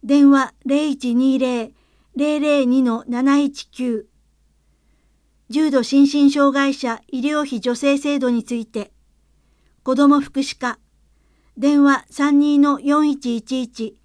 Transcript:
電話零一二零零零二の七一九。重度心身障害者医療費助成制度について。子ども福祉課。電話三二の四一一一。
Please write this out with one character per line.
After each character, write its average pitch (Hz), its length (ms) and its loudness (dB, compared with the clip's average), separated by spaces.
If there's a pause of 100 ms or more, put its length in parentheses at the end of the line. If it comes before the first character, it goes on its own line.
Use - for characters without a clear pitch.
電 277 240 6
話 269 240 2 (120)
零 285 220 0
一 262 260 -4
二 262 240 2
零 247 360 -4 (420)
零 302 240 -2
零 285 260 0
二 254 180 2
の 240 220 -2
七 262 340 0
一 285 260 -4
九。 240 420 -8 (1400)
重 302 200 0
度 269 140 2
心 277 260 4
身 285 220 4
障 277 220 2
害 277 200 0
者 240 360 -6
医 262 100 -8
療 294 220 -2
費 269 200 -6
助 240 140 -2
成 277 220 0
制 285 200 -4
度 269 120 -2
に 233 160 -2
つ 240 100 -8
い 226 100 -8
て。 202 280 -12 (880)
子 262 120 -2
ど 285 120 4
も 285 140 4
福 277 180 -8
祉 - 180 -6
課。 247 220 -10 (760)
電 285 260 2
話 277 260 2
三 285 300 0
二 294 200 2
の 285 200 2
四 294 300 0
一 269 260 -6
一 254 260 -6
一。 226 440 -10